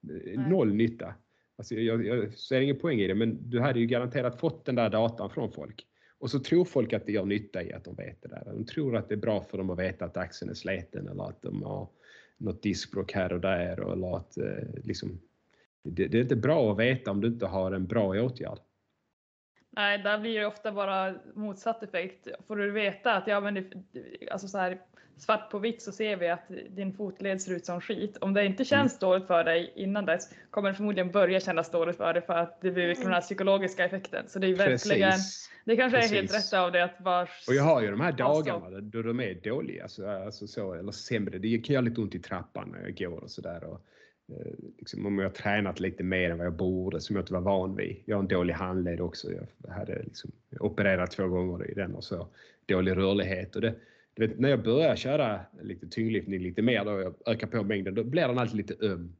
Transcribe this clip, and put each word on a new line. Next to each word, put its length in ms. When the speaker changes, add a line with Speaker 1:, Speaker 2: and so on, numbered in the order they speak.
Speaker 1:
Nej. 360
Speaker 2:
Noll 380
nytta. 400
Alltså, 160
jag, 320
jag 260
ser 280
ingen 180
poäng 220
i 60
det, 80
men 360
du 100
hade 200
ju 60
garanterat 540
fått 240
den 100
där 160
datan 400
från 220
folk. 340
Och 120
så 100
tror 240
folk 280
att 140
det 60
gör 120
nytta 380
i 100
att 120
de 100
vet 280
det 60
där. 160
De 220
tror 300
att 120
det 60
är 20
bra 260
för 160
dem 120
att 80
veta 260
att 120
axeln 340
är 40
sliten 540
eller 200
att 140
de 200
har 260
något 260
diskbråck 500
här 200
och 80
där. 400
Och, 120
eller 240
att, 220
eh, 300
liksom, 360
det, 260
det 100
är 40
inte 140
bra 360
att 60
veta 320
om 100
du 80
inte 180
har 260
en 140
bra 220
åtgärd. 360
Speaker 1:
Nej, 280
där 200
blir 220
det 60
ofta 260
bara 420
motsatt 480
effekt. 460
Får 100
du 140
veta 440
att, 120
ja, 140
men 140
det, 160
alltså 180
så 100
här, 220
svart 340
på 80
vitt 240
så 100
ser 240
vi 120
att 200
din 220
fotled 500
ser 120
ut 120
som 140
skit. 400
Om 140
det 120
inte 180
känns 280
Speaker 2:
Mm. 80
Speaker 1:
dåligt 160
för 180
dig 320
innan 300
dess 240
kommer 180
det 60
förmodligen 360
börja 300
kännas 300
dåligt 260
för 180
dig 80
för 120
att 260
det 100
blir 180
liksom 160
den 80
här 80
Speaker 3:
Mm. 60
Speaker 1:
psykologiska 580
effekten. 440
Så 100
det 80
är 20
ju 80
Speaker 2:
Precis. 340
Speaker 1:
verkligen, 220
det 120
kanske 220
är 100
helt 240
Speaker 2:
Precis. 200
Speaker 1:
rätt 80
av 120
det 120
att 140
bara 240
Speaker 2:
Och 60
jag 80
har 200
ju 80
de 100
här 220
Speaker 1:
avstå. 20
Speaker 2:
dagarna 280
då 220
de 180
är 140
dåliga, 480
alltså, 260
alltså 380
så, 280
eller 180
sämre. 460
Det 200
kan 160
göra 100
lite 160
ont 140
i 40
trappan 540
när 100
jag 280
går 120
och 80
sådär. 340
Och, 160
eh, 240
liksom, 280
om 120
jag 100
har 60
tränat 460
lite 240
mer 260
än 80
vad 80
jag 100
borde, 440
som 160
jag 60
inte 100
var 80
van 360
vid. 300
Jag 100
har 60
en 60
dålig 260
handled 460
också. 320
Jag 400
hade 300
liksom 300
opererat 500
två 180
gånger 420
i 40
den 200
och 100
så. 240
Dålig 300
rörlighet. 600
Och 60
det, 120
du 120
vet, 120
när 100
jag 140
börjar 340
köra 440
lite 260
tyngdlyftning 540
lite 200
mer 220
då, 160
jag 140
ökar 200
på 160
mängden, 320
då 100
blir 240
den 100
alltid 180
lite 300
öm 340